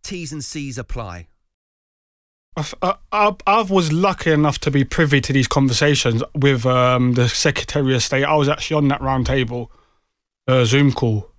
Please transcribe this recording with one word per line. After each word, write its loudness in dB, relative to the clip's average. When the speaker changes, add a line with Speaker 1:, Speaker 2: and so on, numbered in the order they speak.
Speaker 1:
T's -10
and -10
C's -10
apply. -10
Speaker 2:
I've, -8
I, -2
I, 2
I 2
was 0
lucky 0
enough 2
to -2
be 2
privy 2
to -6
these 2
conversations 2
with, 2
um, 2
the 2
Secretary -2
of 0
State. -2
I 0
was 2
actually -4
on 2
that -2
round -2
table, -4
uh, 4
Zoom 4
call. -2